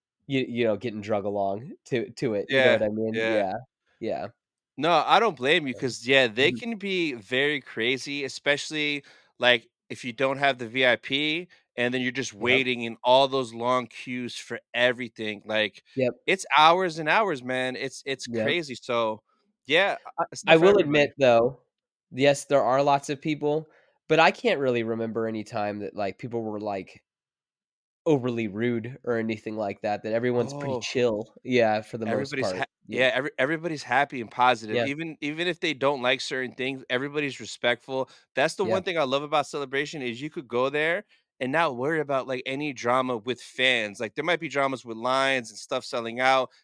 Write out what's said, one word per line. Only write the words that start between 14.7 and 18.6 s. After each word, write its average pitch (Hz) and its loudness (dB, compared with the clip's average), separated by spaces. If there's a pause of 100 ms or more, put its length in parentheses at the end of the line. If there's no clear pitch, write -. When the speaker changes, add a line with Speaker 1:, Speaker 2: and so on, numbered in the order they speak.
Speaker 2:
everything, 117 -2
like, 107 -2 (120)
Speaker 1:
Yep. 127 0 (100)
Speaker 2:
it's 190 -2 (100)
hours 165 6
and 151 -2
hours, 180 2
man, 127 -4
it's, - -8
it's 135 -6
Speaker 1:
Yep. 117 -2 (100)